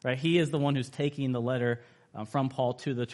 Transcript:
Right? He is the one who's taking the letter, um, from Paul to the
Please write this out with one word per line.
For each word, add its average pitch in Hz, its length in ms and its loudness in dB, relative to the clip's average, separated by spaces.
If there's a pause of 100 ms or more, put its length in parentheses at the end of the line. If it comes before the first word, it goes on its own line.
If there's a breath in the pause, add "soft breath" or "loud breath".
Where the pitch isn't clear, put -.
Right? 131 140 0
He 165 220 2
is 151 120 2
the 151 80 0
one 143 160 2
who's 127 140 -2
taking 139 440 -2
the 120 100 0
letter, 120 400 0 (320 loud breath)
um, 110 100 -8
from 135 240 0
Paul 127 240 0
to 131 220 -4
the 120 200 -2